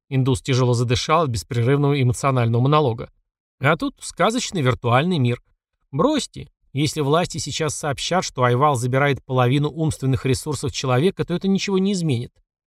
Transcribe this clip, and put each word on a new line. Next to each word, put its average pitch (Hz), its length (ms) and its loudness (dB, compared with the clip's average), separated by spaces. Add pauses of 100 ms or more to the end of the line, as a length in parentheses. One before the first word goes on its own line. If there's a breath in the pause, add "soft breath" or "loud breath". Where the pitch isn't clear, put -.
Индус 131 360 0
тяжело 127 300 2
задышал 127 500 2
от 139 60 -2
беспрерывного 139 720 0
эмоционального 123 640 2
монолога. 143 500 0 (480)
А 151 160 2
тут 277 260 -6
сказочный 208 600 -2
виртуальный 127 560 2
мир. 123 240 0 (480)
Бросьте, 214 640 -2 (220)
если 151 280 -2
власти 147 380 0
сейчас 151 340 -4
сообщат, 165 500 -4
что - 200 -4
Айвал 127 320 2
забирает 131 500 0
половину 135 460 2
умственных 135 560 -2
ресурсов 135 460 -2
человека, 143 520 0
то 175 80 -6
это 180 140 -2
ничего 190 320 0
не 196 140 0
изменит. 147 380 -2 (360)